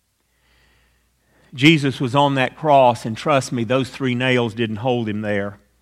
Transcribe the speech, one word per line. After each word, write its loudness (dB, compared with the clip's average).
Jesus 4
was -4
on 2
that -2
cross, 2
and -8
trust -2
me, -4
those -2
three -4
nails 0
didn't -4
hold -4
him -6
there. -4